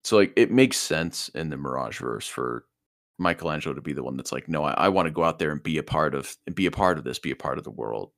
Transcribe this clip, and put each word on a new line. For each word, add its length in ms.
So, 120
like, 200
it 140
makes 260
sense 540
in 200
the 60
Mirage 440
verse 280
for 380
Michelangelo 560
to 60
be 120
the 100
one 140
that's 160
like, 160
"No, 160
I, 80
I 160
wanna 220
go 140
out 140
there 120
and 120
be 160
a 40
part 320
of, 220
and 80
be 120
a 40
part 280
of 60
this, 140
be 120
a 60
part 220
of 60
the 60
world 480